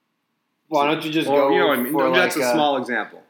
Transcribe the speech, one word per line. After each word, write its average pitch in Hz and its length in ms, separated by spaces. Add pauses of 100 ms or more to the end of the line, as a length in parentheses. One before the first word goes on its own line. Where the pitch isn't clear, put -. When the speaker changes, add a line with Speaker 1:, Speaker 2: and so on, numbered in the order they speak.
(680)
Speaker 1:
Why 143 220
don't 156 140
you 160 60
just 156 180
Speaker 2:
Or, 143 120
Speaker 1:
go 139 100
Speaker 2:
you 139 80
know 139 100
what 143 100
I 123 40
mean? 120 100
Speaker 1:
for, 135 200
Speaker 2:
That's 180 240
Speaker 1:
like, 147 100
Speaker 2:
a - 20
Speaker 1:
a 120 40
Speaker 2:
small 147 260
example. 117 500